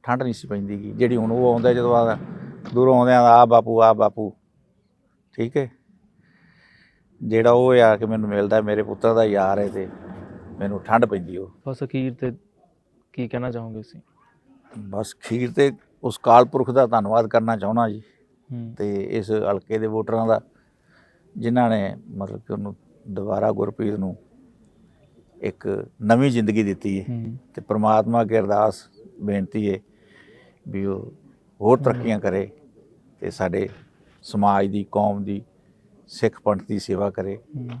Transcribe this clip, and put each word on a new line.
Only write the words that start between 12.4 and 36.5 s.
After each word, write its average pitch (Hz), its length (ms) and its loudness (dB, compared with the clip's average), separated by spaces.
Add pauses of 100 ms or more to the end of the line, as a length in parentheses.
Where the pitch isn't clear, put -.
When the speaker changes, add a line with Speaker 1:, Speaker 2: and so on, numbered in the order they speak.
Speaker 2:
ਕੀ 123 160 -8
ਕਹਿਣਾ 123 220 -6
ਚਾਹੋਗੇ 113 240 -12
ਤੁਸੀਂ? - 260 -18 (760)
Speaker 1:
ਬਸ 101 360 -8
ਅਖੀਰ 120 380 -4
ਤੇ 139 200 2 (320)
ਉਸ 117 140 -4
ਕਾਲ 120 260 8
ਪੁਰਖ 131 260 -2
ਦਾ 127 160 4
ਧੰਨਵਾਦ 110 400 0
ਕਰਨਾ 113 300 0
ਚਾਹੁੰਦਾ 110 320 -2
ਜੀ। 107 140 -10 (500)
Speaker 2:
ਹੂੰ। 117 260 -12
Speaker 1:
ਤੇ 101 320 -6
ਇਸ 107 200 -6
ਹਲਕੇ 107 480 -2
ਦੇ 110 80 -2
ਵੋਟਰਾਂ 110 400 -2
ਦਾ, 110 140 2 (960)
ਜਿਨ੍ਹਾਂ 117 340 0
ਨੇ 101 260 -2 (120)
ਮਤਲਬ 98 300 -12
ਕਿ 113 140 -12
ਉਹਨੂੰ 101 240 -10 (320)
ਦੁਬਾਰਾ 104 440 -4
ਗੁਰਪ੍ਰੀਤ 107 420 -4
ਨੂੰ 95 220 -6 (1200)
ਇੱਕ - 500 -8 (120)
ਨਵੀਂ 120 280 4
ਜ਼ਿੰਦਗੀ 110 320 0
ਦਿੱਤੀ 98 380 -4
ਹੈ। 95 100 -12
Speaker 2:
ਹੂੰ। 113 280 -10 (160)
Speaker 1:
ਤੇ 113 60 -14
ਪ੍ਰਮਾਤਮਾ 110 600 0
ਅੱਗੇ 110 180 0
ਅਰਦਾਸ 104 500 0 (320)
ਬੇਨਤੀ 101 540 -4
ਹੈ 95 40 -8 (880)
ਵੀ 98 160 -8
ਉਹ 98 280 -8 (480)
ਹੋਰ 117 180 4
Speaker 2:
ਹੂੰ। 135 60 -8
Speaker 1:
ਤਰੱਕੀਆਂ 117 360 -2
ਕਰੇ 98 300 -4 (680)
ਤੇ 95 100 -8
ਸਾਡੇ 98 380 -4 (540)
ਸਮਾਜ 101 440 0
ਦੀ, 98 260 -6
ਕੌਮ 104 320 -2
ਦੀ, 101 180 -8 (640)
ਸਿੱਖ - 340 -4
ਪੰਥ 98 280 0